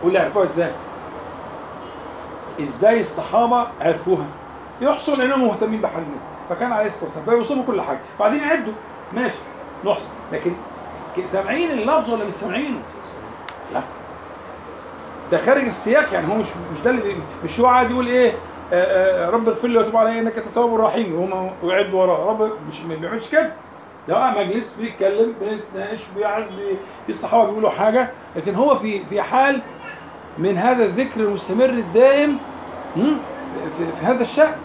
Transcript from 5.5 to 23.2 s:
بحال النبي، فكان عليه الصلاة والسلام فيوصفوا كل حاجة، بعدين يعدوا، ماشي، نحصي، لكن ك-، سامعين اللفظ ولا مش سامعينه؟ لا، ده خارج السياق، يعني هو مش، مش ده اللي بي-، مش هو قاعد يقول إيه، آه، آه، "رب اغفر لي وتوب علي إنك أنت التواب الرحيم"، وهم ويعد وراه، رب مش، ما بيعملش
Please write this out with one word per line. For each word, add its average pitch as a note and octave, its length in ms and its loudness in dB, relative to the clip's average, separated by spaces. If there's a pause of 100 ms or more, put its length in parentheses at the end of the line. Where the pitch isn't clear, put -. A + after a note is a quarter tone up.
بحال - 220 -2
النبي، C#3+ 160 -8 (300)
فكان A#3 220 -2
عليه G#3+ 160 0
الصلاة - 160 -6
والسلام D3 220 -8
فيوصفوا A#3 420 2
كل G3+ 140 0
حاجة، C3+ 180 -4 (200)
بعدين G#3+ 240 4
يعدوا، C4 300 0 (400)
ماشي، A#3+ 220 -2 (500)
نحصي، - 240 -2 (220)
لكن D#3 200 -2 (680)
ك-، F#3 80 -4
سامعين A#3 460 -2
اللفظ B3+ 380 2
ولا A3 160 0
مش F#3+ 80 -6
سامعينه؟ A3+ 480 -4 (920)
لا، - 80 -2 (1500)
ده F3 60 4
خارج C4+ 280 4
السياق، A#3+ 480 2
يعني E3 140 0
هو G3 80 2
مش، A3 120 0 (260)
مش C#3+ 80 -8
ده A#3 80 4
اللي B3 120 2
بي-، F#3 440 -6
مش D#3 140 -6
هو A#3+ 60 6
قاعد B3 260 6
يقول B3 160 0
إيه، B3 240 6 (420)
آه، F#3 520 4
آه، E3+ 40 0
"رب A3+ 200 2
اغفر A3+ 180 0
لي A#3 120 4
وتوب A3 180 2
علي A3+ 220 4
إنك A3+ 180 0
أنت A3+ 100 -6
التواب A#3 280 2
الرحيم"، G#3+ 460 2
وهم F#3 300 -2 (120)
ويعد F#3+ 300 2
وراه، F3+ 360 4
رب G#3+ 220 0 (180)
مش، D3 120 -12
ما E3 140 -6
بيعملش F#3+ 340 -6